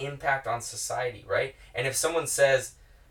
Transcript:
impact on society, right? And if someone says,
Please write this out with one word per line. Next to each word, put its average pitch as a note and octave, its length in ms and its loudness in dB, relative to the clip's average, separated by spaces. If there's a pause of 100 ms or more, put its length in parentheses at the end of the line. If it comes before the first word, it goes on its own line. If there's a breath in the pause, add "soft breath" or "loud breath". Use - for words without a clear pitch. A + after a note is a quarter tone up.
impact C#3 440 -2
on A#2 160 -2
society, - 680 -6
right? - 260 0 (200 soft breath)
And B2 120 -2
if C3 80 -2
someone E3 320 0
says, C3+ 460 4 (380 soft breath)